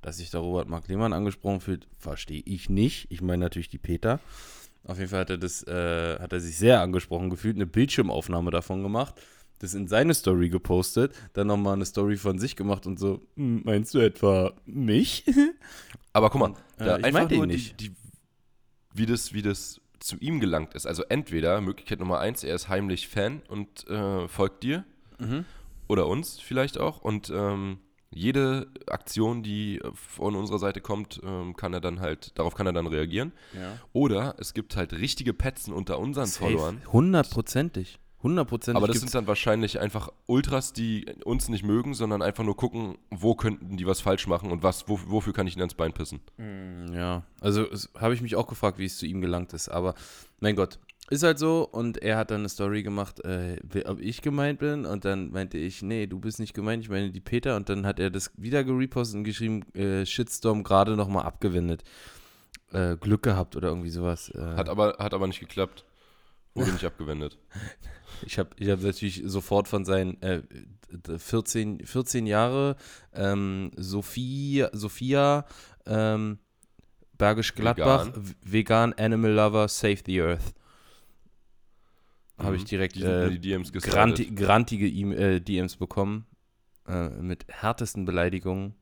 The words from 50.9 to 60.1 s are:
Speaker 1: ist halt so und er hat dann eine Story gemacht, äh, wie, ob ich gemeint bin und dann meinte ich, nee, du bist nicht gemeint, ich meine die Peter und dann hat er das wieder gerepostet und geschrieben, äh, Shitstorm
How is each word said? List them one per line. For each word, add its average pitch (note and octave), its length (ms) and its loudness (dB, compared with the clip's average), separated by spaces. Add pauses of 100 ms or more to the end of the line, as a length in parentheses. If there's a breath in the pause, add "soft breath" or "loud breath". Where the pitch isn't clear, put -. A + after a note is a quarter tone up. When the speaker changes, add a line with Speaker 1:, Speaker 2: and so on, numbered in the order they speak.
Speaker 1:
ist C#3+ 120 0
halt D#3+ 160 4
so D#3+ 320 2
und A#2 280 -4
er A2 180 0
hat A2 140 -2
dann G#2+ 100 -2
eine G#2 80 -4
Story G2+ 340 -2
gemacht, G2+ 440 -6
äh, F2+ 360 -4
wie, - 220 -4
ob - 160 -6
ich A2+ 220 -8
gemeint C#3+ 360 -2
bin D3 280 -2
und F#2+ 180 -6
dann F#2+ 260 -2
meinte F#2 280 -6
ich, F2+ 240 -6
nee, G#2 240 -2
du F#2 120 -8
bist A2 220 -6
nicht G#2+ 140 -6
gemeint, A2 280 -2
ich A2 60 -12
meine G2 220 -2
die F#2+ 100 -10
Peter A#2+ 360 -2
und G2+ 120 -4
dann G2 160 -2
hat G2 160 -2
er F#2+ 80 2
das F#2 300 -4
wieder C3 260 0
gerepostet B2+ 540 0
und G#2 60 -4
geschrieben, G#2+ 500 -2
äh, F#2+ 320 0
Shitstorm A2 580 0